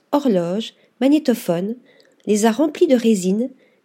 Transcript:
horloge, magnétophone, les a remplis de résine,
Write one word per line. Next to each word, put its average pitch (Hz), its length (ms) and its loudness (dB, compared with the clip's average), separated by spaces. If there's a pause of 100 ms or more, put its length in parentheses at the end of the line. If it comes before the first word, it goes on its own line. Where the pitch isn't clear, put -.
(120)
horloge, 208 640 -2 (260)
magnétophone, 240 760 0 (500)
les 208 180 0
a 226 60 6
remplis 302 360 0
de 269 100 4
résine, 220 520 0 (360)